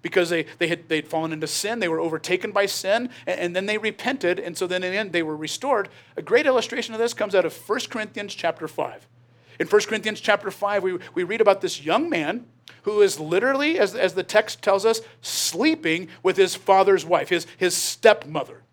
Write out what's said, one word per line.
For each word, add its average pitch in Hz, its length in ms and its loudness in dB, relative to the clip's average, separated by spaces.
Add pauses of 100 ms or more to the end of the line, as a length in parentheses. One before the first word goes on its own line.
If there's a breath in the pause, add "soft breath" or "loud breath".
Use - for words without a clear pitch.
because 175 280 0
they, 165 160 -2 (140 loud breath)
they 170 80 0
had, 165 200 -4
they'd 151 200 -2
fallen 160 260 -4
into 156 140 -6
sin, 220 320 -4
they 180 100 -2
were 160 100 -2
overtaken 180 520 -4
by 202 160 2
sin, 220 420 0 (180 loud breath)
and, 180 120 -2
and 175 160 -4
then 196 100 -2
they 214 120 -2
repented, 214 600 -2
and 170 180 -10
so 185 80 -2
then 185 160 -2
in 180 120 -4
the 196 40 -2
end 208 140 -4
they 170 120 0
were 156 120 -4
restored. 196 540 -2 (260 loud breath)
A 160 60 -8
great 247 240 2
illustration 240 480 0
of 220 80 -4
this 233 120 0
comes 202 220 -4
out 180 80 6
of 160 80 -2
First - 380 -6
Corinthians 208 440 -8
chapter 160 340 -4
five. - 400 -8 (520 soft breath)
In 165 80 -2
First 208 220 4
Corinthians 214 320 -4
chapter 202 300 0
five, 202 320 -2
we, 180 160 -2 (140 loud breath)
we 180 100 -2
read 214 180 -2
about 196 180 6
this 165 240 -6
young 233 260 0
man 180 360 -4 (380 loud breath)
who 208 180 2
is 165 180 4
literally, 269 580 0
as, 190 160 2
as 185 200 0
the 180 100 -2
text - 380 0
tells 196 240 2
us, 226 160 2 (200 loud breath)
sleeping 185 880 0 (160 loud breath)
with 185 140 2
his 185 180 4
father's 190 500 4
wife, 170 220 0
his, 175 180 -2 (120)
his 180 180 0
stepmother. - 960 0